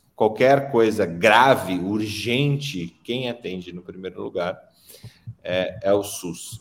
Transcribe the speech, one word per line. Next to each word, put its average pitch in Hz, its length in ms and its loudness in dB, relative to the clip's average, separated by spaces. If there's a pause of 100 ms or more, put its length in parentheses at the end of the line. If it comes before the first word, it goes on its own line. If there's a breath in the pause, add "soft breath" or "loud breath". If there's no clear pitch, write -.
(160)
qualquer 127 540 4
coisa 107 340 4
grave, 98 760 4
urgente, 107 1300 -4
quem 123 240 -6
atende 90 440 -10
no 90 100 -14
primeiro 95 400 -14
lugar 92 360 -6 (840 loud breath)
é, 90 400 -4
é 98 100 2
o 101 100 2
sus. - 580 -12